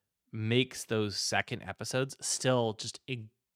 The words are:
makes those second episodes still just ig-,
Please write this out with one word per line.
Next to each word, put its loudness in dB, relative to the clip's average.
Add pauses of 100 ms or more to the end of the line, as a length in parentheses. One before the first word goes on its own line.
(320)
makes 2
those 0
second 0
episodes -4
still 2
just -10
ig-, -8 (280)